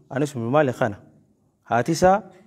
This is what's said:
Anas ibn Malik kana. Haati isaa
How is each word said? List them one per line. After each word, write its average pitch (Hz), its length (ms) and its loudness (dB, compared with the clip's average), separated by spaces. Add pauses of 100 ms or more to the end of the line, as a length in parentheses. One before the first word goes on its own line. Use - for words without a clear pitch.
(100)
Anas 143 220 -4
ibn 117 100 -6
Malik 127 360 0
kana. 107 180 -2 (680)
Haati 120 280 -2
isaa 185 300 4 (240)